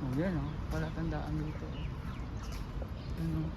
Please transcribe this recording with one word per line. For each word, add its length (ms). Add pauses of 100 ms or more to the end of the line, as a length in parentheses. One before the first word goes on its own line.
Oh, 140
yan, 180
oh. 140 (240)
Palatandaan 640
dito. 260 (1600)
Ano? 340